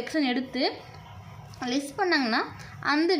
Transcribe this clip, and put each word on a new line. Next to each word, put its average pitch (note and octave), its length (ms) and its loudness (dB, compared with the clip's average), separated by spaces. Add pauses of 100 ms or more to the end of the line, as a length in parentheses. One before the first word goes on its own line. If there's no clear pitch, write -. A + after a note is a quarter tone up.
X-ன்னு C#4 300 2
எடுத்து B3+ 300 -2 (1040)
லெஸ் C#4 260 0
பண்ணாங்கன்னா D4 420 4 (540)
அந்த E4 280 6